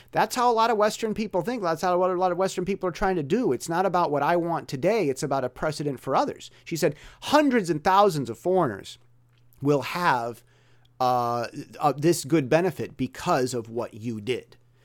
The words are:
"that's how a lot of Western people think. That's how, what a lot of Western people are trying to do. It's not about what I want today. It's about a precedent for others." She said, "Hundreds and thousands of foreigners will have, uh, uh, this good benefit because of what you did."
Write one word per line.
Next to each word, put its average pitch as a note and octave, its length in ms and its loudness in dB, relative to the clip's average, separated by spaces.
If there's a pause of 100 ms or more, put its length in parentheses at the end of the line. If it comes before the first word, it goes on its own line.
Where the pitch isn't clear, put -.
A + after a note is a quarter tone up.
(120)
"that's G3 220 0
how B3 160 2
a A#3 40 4
lot A3+ 160 4
of A3+ 80 2
Western G#3+ 340 0
people G3 300 -2
think. A3+ 200 -6
That's E3 200 -2
how, F3+ 160 2
what F#3 120 2
a F#3 40 0
lot F3+ 180 2
of E3+ 60 -4
Western F#3+ 260 -2
people F#3+ 240 -2
are E3+ 40 -2
trying F#3+ 240 0
to E3 60 0
do. F3+ 300 0
It's - 160 -4
not E3+ 160 0
about F3 260 2
what C#3+ 120 0
I E3 140 4
want E3 300 -2
today. D#3+ 440 0
It's B2+ 120 -4
about C#3 220 -2
a - 60 -4
precedent D3 500 -4
for C#3 160 -2
others." - 340 -2 (140)
She - 120 -8
said, D#3 200 0 (280)
"Hundreds B3+ 440 4
and D3+ 160 -2
thousands F#3 460 4
of G#2+ 80 -10
foreigners E3 580 0 (640)
will C#3 220 2
have, B2+ 600 -2 (560)
uh, A#2+ 480 2 (320)
uh, D3 180 2
this D#3 280 2
good C#3 240 0
benefit D#3 480 0
because C3 580 -2
of A2+ 140 -6
what A2+ 260 -8
you A2 260 -8
did." G#2 360 -6 (280)